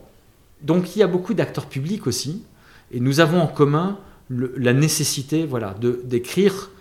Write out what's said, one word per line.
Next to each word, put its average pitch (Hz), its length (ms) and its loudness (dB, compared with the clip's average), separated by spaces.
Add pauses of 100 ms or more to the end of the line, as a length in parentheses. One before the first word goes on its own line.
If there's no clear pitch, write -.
(640)
Donc 175 320 0
il 214 60 2
y - 20 8
a 180 60 6
beaucoup 180 260 -2
d'acteurs 147 320 -2
publics 151 400 -6
aussi, 143 380 -4 (480)
et 123 80 -4
nous 135 180 2
avons 170 220 4
en 151 80 2
commun 160 500 2 (300)
le, 127 280 -4
la 123 180 2
nécessité, 151 720 0
voilà, 113 360 -4
de, 123 240 0
d'écrire 127 640 0 (100)